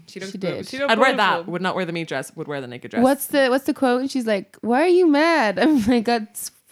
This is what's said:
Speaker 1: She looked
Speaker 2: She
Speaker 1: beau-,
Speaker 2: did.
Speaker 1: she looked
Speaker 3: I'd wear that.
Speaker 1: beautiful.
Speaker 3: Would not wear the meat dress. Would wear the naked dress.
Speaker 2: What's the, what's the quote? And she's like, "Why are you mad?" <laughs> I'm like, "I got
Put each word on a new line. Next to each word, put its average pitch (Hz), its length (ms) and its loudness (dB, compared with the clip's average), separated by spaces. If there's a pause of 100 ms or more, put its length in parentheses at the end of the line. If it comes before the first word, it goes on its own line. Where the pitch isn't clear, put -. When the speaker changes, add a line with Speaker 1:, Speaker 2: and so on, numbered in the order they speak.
Speaker 1:
She - 140 -20
looked 190 120 -12
Speaker 2:
She 208 60 -12
Speaker 1:
beau-, 196 180 -4
Speaker 2:
did. 185 120 -10
Speaker 1:
she 262 100 -10
looked 277 120 0
Speaker 3:
I'd 214 80 4
wear 262 160 4
that. 208 200 2
Speaker 1:
beautiful. 170 180 -6
Speaker 3:
Would 175 100 -4
not 185 120 -2
wear 185 100 -2
the 170 80 -6
meat 165 160 -6
dress. 135 280 -8
Would 151 120 -10
wear 143 140 -6
the 123 40 -12
naked 123 240 -14
dress. 233 120 0
Speaker 2:
What's 269 240 2
the, 277 220 2
what's 262 160 0
the 302 100 -2
quote? 247 260 0
And 269 100 -4
she's 247 160 -4
like, 202 360 -4
"Why 247 200 0
are 349 40 2
you 359 200 4
mad?" 285 520 2
<laughs> 190 40 0
I'm 302 180 4
like, 202 80 0
"I 240 120 4
got 233 220 0 (500)